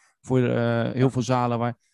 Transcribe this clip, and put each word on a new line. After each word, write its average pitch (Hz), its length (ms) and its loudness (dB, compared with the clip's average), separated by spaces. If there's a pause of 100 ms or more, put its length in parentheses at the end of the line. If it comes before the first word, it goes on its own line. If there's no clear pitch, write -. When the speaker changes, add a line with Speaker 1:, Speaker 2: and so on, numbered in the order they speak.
(220)
Speaker 1:
voor, 127 180 0
eh, 117 520 0
heel 127 140 2
Speaker 2:
Ja. 135 40 4
Speaker 1:
veel 123 120 -4
zalen 123 380 0
waar 120 180 -4 (160)